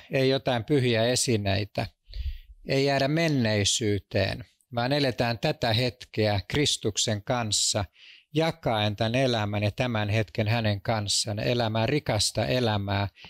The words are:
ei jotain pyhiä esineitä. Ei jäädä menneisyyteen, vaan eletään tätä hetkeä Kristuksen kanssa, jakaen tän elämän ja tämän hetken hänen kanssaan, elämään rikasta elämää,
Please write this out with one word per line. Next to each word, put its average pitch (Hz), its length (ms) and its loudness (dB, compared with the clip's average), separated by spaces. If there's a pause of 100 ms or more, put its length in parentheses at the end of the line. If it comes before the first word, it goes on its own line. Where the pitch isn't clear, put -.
(120)
ei 135 160 2
jotain 131 360 0
pyhiä 123 400 2
esineitä. 104 800 0 (840)
Ei 139 160 2
jäädä 139 240 2
menneisyyteen, 110 1400 0 (300)
vaan 120 180 0
eletään 127 460 0
tätä 127 340 0
hetkeä 107 760 0
Kristuksen 113 720 -2
kanssa, 110 640 -2 (500)
jakaen 117 640 0
tän 113 180 -2
elämän 107 480 0
ja 104 80 2
tämän 113 380 -2
hetken 107 400 0
hänen 110 320 0
kanssaan, 107 580 -2
elämään 113 500 0
rikasta 120 580 0
elämää, 101 600 0 (220)